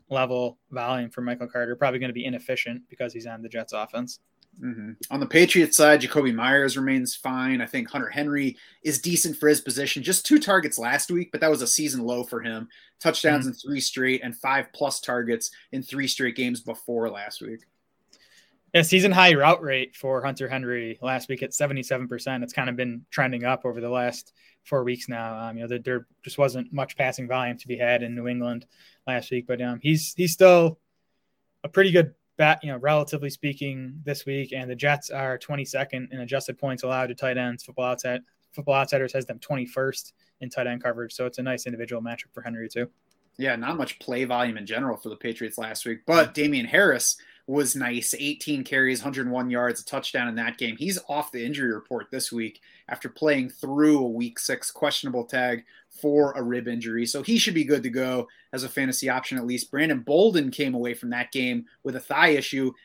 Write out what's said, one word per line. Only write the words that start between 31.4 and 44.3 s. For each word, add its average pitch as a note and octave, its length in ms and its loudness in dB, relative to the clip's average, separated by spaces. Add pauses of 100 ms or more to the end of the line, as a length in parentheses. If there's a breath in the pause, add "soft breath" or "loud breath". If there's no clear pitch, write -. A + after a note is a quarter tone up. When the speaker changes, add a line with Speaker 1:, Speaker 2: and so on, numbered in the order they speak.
Speaker 1:
a - 60 -8
pretty G3 220 6
good E3 220 6 (240)
bat, D#3 260 4
you D3 80 -6
know, B2+ 60 -6
relatively D3 520 0
speaking, C#3 760 -6
this C#3 220 -6
week, C#3 260 -4
and B2+ 180 -8
the B2+ 60 -6
Jets C#3+ 340 0
are C3+ 280 -4
twenty-second C3 720 -6
in C3+ 80 -10
adjusted B2+ 380 -6
points C3 260 -4
allowed B2+ 240 0
to B2 80 -8
tight B2+ 220 -2
ends. B2 260 -4
Football B2 320 -4
Outsi-, B2 280 -4 (300)
Football C#3 220 0
Outsiders C3+ 380 0
has C3 120 -4
them A#2 140 -12
twenty-first C3+ 760 -4 (280)
in B2+ 80 -10
tight B2 180 -4
end B2 160 -6
coverage, A#2 300 -4
so B2+ 120 -4
it's A#2+ 120 -8
a B2+ 60 -6
nice B2+ 220 -4
individual A#2 360 -8
matchup A#2 320 -10
for A#2 80 -16
Henry, A2+ 280 -10
too. A#2+ 200 -6 (480)
Speaker 2:
Yeah, B2+ 200 0
not C3+ 200 -4
much C3 220 -6
play B2+ 240 -4
volume A#2+ 340 0